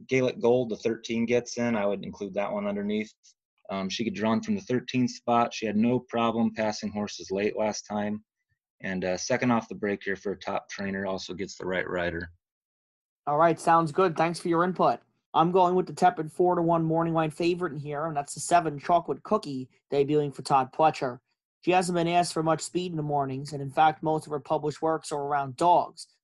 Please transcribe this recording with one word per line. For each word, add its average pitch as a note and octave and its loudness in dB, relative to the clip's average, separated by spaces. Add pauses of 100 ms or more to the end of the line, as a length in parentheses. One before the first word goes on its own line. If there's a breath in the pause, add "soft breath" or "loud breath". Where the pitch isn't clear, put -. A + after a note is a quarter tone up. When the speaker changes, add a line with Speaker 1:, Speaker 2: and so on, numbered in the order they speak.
Speaker 1:
Gaelic B2+ 0
Gold, A#2 2
the G2+ -4
thirteen, A#2 -2
gets A#2+ 0
in, A#2+ 0
I G2+ 0
would G2 -2
include F#2+ -10
that G2+ -2
one G#2 -4
underneath. G#2 -4 (580)
Um, F#2+ -4
she G#2 -4
could G#2 -4
run A2 2
from G#2+ -2
the F#2+ -4
thirteenth B2 0
spot. A#2 0
She - -6
had G#2 0
no A#2+ 4
problem A#2 0
passing G#2+ -4
horses G2 -8
late G2 0
last G#2+ -2
time. G#2 -4 (560)
And, F#2 -4
uh, F2+ -2
second B2 0
off A2+ 0
the G2 -12
break G2+ -2
here G2 -4
for G2 -6
a F2+ -6
top G2 -6
trainer G2 -6
also F#2+ -6
gets F2+ -10
the - -10
right F2+ -2
rider. F2 -4 (1000)
Speaker 2:
All D3 2
right, E3 4
sounds E3 4
good. F#3 2
Thanks E3 0
for - -6
your E3+ 4
input. E3+ 2 (340)
I'm E3 4
going F3+ 4
with F3+ 2
the E3 -12
tepid D#3+ 2
four F3+ 2
to F3 0
one E3 2
morning E3 0
line D#3+ 0
favorite F3 -2
in D3 -8
here, D3 -6
and D#3 -4
that's C#3+ -6
the - -12
seven E3 2
Chocolate E3+ 0
Cookie, C#3 -4 (240)
debuting C#3+ 2
for C3 -14
Todd C3 2
Pletcher. D3+ 2 (440)
She E3+ 0
hasn't F3+ 2
been E3+ 2
asked F3 2
for D#3+ -2
much D#3+ 2
speed F3+ -4
in E3 -6
the D3+ -4
mornings, C#3+ -4
and C#3+ -6
in C3+ -6
fact, D#3 4
most D#3 0
of D3+ -8
her D3 -4
published D3+ -4
works D#3+ 0
are D3 -4
around C#3 -4
dogs, E3 2 (160)